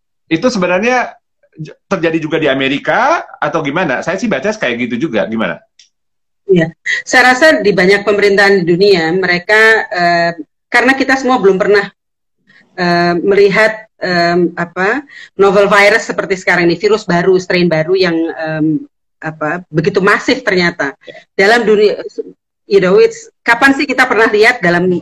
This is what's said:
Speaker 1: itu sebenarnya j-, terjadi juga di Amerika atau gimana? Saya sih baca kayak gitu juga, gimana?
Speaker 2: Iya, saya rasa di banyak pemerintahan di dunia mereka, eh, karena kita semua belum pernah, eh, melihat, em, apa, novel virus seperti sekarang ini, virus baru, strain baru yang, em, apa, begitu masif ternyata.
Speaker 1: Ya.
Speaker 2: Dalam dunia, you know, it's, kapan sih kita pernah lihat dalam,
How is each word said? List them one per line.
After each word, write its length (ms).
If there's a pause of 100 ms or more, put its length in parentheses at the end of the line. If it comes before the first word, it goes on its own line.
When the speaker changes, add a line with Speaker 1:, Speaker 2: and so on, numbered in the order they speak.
(300)
Speaker 1:
itu 160
sebenarnya 720 (400)
j-, 160 (160)
terjadi 320
juga 160
di 80
Amerika 800 (160)
atau 180
gimana? 400
Saya 140
sih 160
baca 160
kayak 420
gitu 220
juga, 160
gimana? 320 (920)
Speaker 2:
Iya, 240 (320)
saya 300
rasa 260
di 140
banyak 340
pemerintahan 540
di 100
dunia 400
mereka, 760
eh, 420 (380)
karena 240
kita 240
semua 240
belum 180
pernah, 320 (880)
eh, 420
melihat, 680 (100)
em, 560
apa, 480 (320)
novel 320
virus 400
seperti 300
sekarang 320
ini, 80
virus 260
baru, 320
strain 320
baru 300
yang, 180 (160)
em, 340 (540)
apa, 480
begitu 320
masif 400
ternyata. 640
Speaker 1:
Ya. 160 (160)
Speaker 2:
Dalam 320
dunia, 320 (680)
you 160
know, 160
it's, 400
kapan 320
sih 160
kita 160
pernah 240
lihat 320
dalam, 420